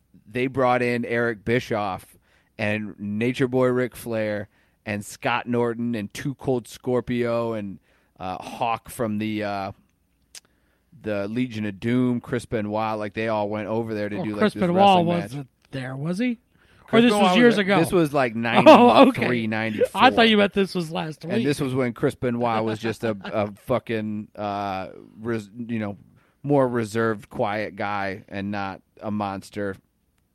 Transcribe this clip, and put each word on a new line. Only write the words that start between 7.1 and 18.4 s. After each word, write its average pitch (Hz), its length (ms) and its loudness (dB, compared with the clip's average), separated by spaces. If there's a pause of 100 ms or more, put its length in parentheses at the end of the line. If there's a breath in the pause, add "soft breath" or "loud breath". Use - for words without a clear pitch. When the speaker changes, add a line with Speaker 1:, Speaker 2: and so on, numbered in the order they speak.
Speaker 1:
and, 101 240 -8 (420)
uh, 92 220 -8
Hawk - 480 -6
from 107 260 -4
the, 107 280 -4
uh, 101 280 -6 (1300)
the 101 280 -6
Legion 113 360 -4
of 98 160 -8
Doom, 123 400 0
Chris 120 240 -6
Benoit. 110 540 -4
Like, 107 160 -8
they 110 140 -4
all 107 200 -2
went 107 200 -6
over 110 260 -4
there 104 160 -4
to 104 80 -6
Speaker 2:
Oh, 180 60 -4
Speaker 1:
do, 107 80 -4
like, 104 80 -4
Speaker 2:
Chris 214 120 2
Speaker 1:
this 208 80 -6
Speaker 2:
Benoit 175 160 0
Speaker 1:
wrestling 190 300 6
Speaker 2:
wasn't 170 320 -2
Speaker 1:
match. 139 80 -10 (240)
Speaker 2:
there, 131 260 -10
was 165 220 -6
he? 240 200 -2 (480 soft breath)
Speaker 1:
Chris 226 140 4
Speaker 2:
Or - 20 8
this 240 100 8
Speaker 1:
Benoit 208 100 4
Speaker 2:
was 185 100 6
Speaker 1:
was 202 60 6
Speaker 2:
years 240 180 8
Speaker 1:
there. 202 100 2
Speaker 2:
ago? 190 140 4
Speaker 1:
This 160 120 2
was, 160 220 4
like, 131 200 2
Speaker 2:
<laughs> - 20 -4
Oh, 233 720 8